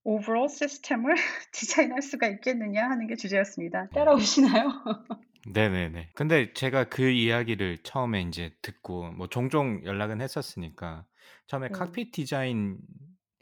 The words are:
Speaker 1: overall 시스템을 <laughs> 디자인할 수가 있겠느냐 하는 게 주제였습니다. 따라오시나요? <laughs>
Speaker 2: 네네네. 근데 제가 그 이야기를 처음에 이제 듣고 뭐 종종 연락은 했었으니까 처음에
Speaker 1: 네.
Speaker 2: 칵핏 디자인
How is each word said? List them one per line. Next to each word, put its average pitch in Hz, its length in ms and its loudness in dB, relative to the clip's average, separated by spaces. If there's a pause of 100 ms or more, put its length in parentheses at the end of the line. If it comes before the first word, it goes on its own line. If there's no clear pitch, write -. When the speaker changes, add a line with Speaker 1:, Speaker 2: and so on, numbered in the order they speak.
Speaker 1:
overall 226 460 0
시스템을 277 640 -2
<laughs> - 400 -2
디자인할 254 480 0
수가 254 260 -2
있겠느냐 220 640 -2
하는 233 180 -2
게 226 80 -6
주제였습니다. 190 800 -2
따라오시나요? 269 760 6 (160)
<laughs> 220 260 -6 (360)
Speaker 2:
네네네. 90 680 0
근데 151 400 2
제가 131 360 2
그 131 200 2
이야기를 113 760 2
처음에 117 380 -2
이제 85 400 -6
듣고 87 500 -10
뭐 90 160 -10
종종 131 580 -2
연락은 104 360 -4
했었으니까 87 840 -10 (420)
처음에 131 220 -6
Speaker 1:
네. - 20 -10
Speaker 2:
칵핏 180 400 -8
디자인 127 680 -4 (640)